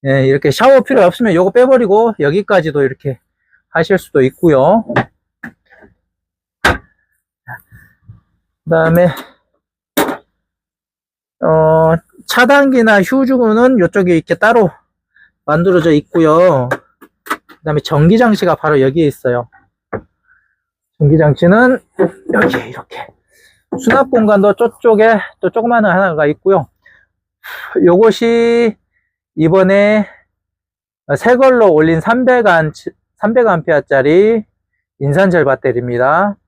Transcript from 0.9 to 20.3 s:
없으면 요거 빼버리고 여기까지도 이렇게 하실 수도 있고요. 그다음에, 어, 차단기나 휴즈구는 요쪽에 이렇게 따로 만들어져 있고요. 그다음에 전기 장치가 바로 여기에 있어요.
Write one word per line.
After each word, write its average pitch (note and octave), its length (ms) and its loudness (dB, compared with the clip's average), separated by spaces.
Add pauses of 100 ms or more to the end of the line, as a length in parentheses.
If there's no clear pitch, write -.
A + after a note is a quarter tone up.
없으면 F#3 320 0
요거 F3+ 160 0
빼버리고 A#3 680 2
여기까지도 D#3+ 640 -2
이렇게 C3+ 380 -6 (480)
하실 E3 300 -2
수도 - 240 -2
있고요. D#3 600 0 (3750)
그다음에, D#3+ 440 0 (2250)
어, D#3+ 560 0 (300)
차단기나 B3 760 2
휴즈구는 B3 760 0
요쪽에 F3+ 360 0
이렇게 E3 200 -2
따로 G#3+ 360 2 (720)
만들어져 E3+ 480 0
있고요. D#3 760 0 (880)
그다음에 D3+ 220 -4
전기 D#3+ 380 2
장치가 G#3 360 0
바로 D#3 260 -2
여기에 C#3 260 0
있어요. B2 420 -4 (1500)